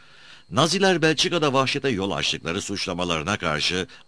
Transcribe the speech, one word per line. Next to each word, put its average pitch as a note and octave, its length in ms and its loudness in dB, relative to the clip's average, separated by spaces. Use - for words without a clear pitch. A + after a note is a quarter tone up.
Naziler E3 500 2
Belçika'da D#3 520 2
vahşete C3+ 360 0
yol G2 220 0
açtıkları D#2+ 500 -4
suçlamalarına F2+ 760 -2
karşı E2 500 -2